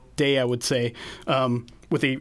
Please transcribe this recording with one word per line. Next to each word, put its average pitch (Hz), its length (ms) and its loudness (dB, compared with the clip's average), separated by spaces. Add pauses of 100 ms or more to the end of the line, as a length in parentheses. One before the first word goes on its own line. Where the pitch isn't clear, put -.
(160)
day, 139 220 2
I 131 60 2
would 123 200 0
say, 120 300 0 (320)
um, 127 400 0 (240)
with 147 140 2
a, 131 180 0